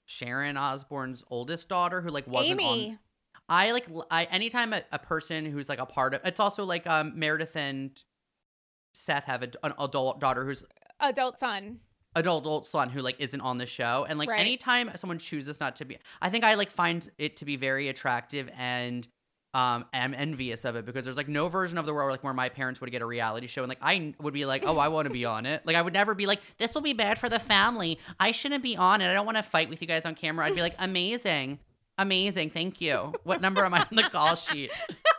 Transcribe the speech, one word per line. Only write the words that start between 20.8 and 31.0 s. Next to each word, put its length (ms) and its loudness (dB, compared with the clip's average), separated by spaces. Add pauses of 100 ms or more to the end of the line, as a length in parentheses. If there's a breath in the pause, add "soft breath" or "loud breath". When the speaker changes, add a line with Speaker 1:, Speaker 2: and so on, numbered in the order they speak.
Speaker 1:
because 200 -6
there's, 120 -6
like, 100 -4
no 200 0
version 300 -2
of 80 -2
the 80 -2
world, 180 0
like, 120 -6
where 100 -4
my 160 0
parents 320 -6
would 100 -8
get 120 -4
a 20 -2
reality 400 -2
show 160 -6
and, 80 -4
like, 100 -8
I 160 4
n-, 260 -6
would 120 -4
be 120 -2
like, 200 0
"Oh, 140 4
I 80 6
wanna 240 0
be 120 -2
on 220 -2
it." 220 -2
Like, 80 4
I 80 6
would 100 -2
never 220 4
be 100 -2
like, 160 2 (160 loud breath)
"This 160 -2
will 80 -2
be 120 0
bad 260 2
for 100 -2
the 100 0
family. 600 4 (200 loud breath)
I 120 6
shouldn't 320 -2
be 120 -2
on 260 6
it. 80 2
I 40 4
don't 140 2
wanna 160 0
fight 260 2
with 120 -10
you 60 -6
guys 180 2
on 100 -4
camera." 300 -2
I'd 100 2
be 60 0
like, 180 0
"Amazing. 800 0 (380)